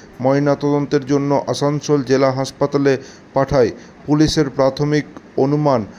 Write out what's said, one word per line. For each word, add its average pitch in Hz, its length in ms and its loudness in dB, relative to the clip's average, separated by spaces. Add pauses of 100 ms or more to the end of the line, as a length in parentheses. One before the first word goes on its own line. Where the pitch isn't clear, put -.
(220)
ময়নাতদন্তের 143 840 0
জন্য 143 420 0
আসানসোল 143 560 -2
জেলা 131 280 2
হাসপাতালে 139 680 -2 (360)
পাঠায়। 131 380 2 (340)
পুলিশের 151 440 2
প্রাথমিক 143 560 0 (320)
অনুমান, 139 480 0 (140)